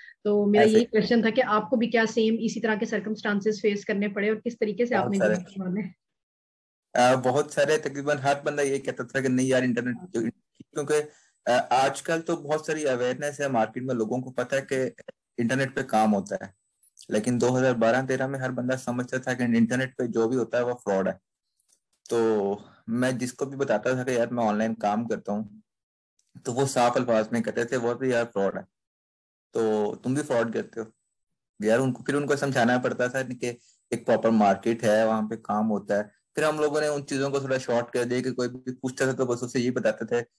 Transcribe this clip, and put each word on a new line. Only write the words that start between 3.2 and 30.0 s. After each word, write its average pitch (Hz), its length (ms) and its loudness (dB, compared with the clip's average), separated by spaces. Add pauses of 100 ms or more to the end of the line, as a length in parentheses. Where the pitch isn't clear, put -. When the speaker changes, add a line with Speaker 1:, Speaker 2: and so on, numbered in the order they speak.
Speaker 1:
face 202 240 0
करने 202 220 -2
पड़े 202 220 -2
और 220 60 0
किस 233 240 -6
तरीके 214 260 0
से 240 100 0
Speaker 2:
बहुत 190 100 2
Speaker 1:
आपने 202 120 0
Speaker 2:
सारे। 202 120 2
Speaker 1:
बिजनेस 185 180 -2
संभाला 190 340 -6
है? - 140 -10 (1000)
Speaker 2:
अ, 123 200 6
बहुत 131 380 0
सारे, 151 240 4
तकरीबन 143 400 -4
हर 139 240 0
बंदा 147 220 -2
ये 139 160 0
कहता 127 240 -6
था 135 180 -4
कि 131 80 0
नहीं 127 180 2
यार 127 160 2
internet 120 340 -2
Speaker 1:
हाँ। - 180 -16
Speaker 2:
जो, 117 60 0 (400)
क्योंकि, 147 340 -4 (520)
अ, 123 240 2
आजकल 139 500 0
तो 170 160 -4
बहुत 151 300 -4
सारी 156 160 -4
awareness 131 580 -2
है 139 80 -2
market 117 340 -2
में, 131 120 -2
लोगों 113 260 -2
को 131 100 -12
पता 123 240 -4
है 135 180 -2
कि 131 300 -4 (360)
internet 131 360 0
पे 127 80 -2
काम 110 280 2
होता 98 340 -2
है, - 80 -16 (580)
लेकिन 117 260 0
दो 117 120 4
हज़ार 127 240 4
बारह 117 320 2
तेरह 131 220 -2
में 135 120 -6
हर 131 120 -4
बंदा 127 240 -2
समझता 123 440 -4
था 131 140 -4
कि 120 100 -2
इंटरनेट 120 540 2
पे 123 100 -2
जो 113 200 2
भी 123 80 0
होता 120 220 -2
है 123 60 2
वो 123 100 -2
फ्रॉड 95 340 0
है। - 120 -4 (880)
तो 107 540 2 (260)
मैं 127 280 0
जिसको 127 280 -6
भी 139 100 -8
बताता 131 420 0
था 127 60 -4
कि 127 140 -2
यार 117 120 0
मैं 120 140 -2
online 110 300 0
काम 107 320 -2
करता 107 260 -6
हूँ, 104 320 -8 (800)
तो 127 80 -4
वो 135 120 0
साफ 120 320 2
अल्फाज 113 360 0
में 117 100 0
कहते 117 220 -2
थे, 131 120 -2
"वो 120 160 -2
तो 131 120 -6
यार 120 180 2
fraud 98 340 -2
है, - 60 -10 (880)
तो 107 420 0
तुम 127 200 -4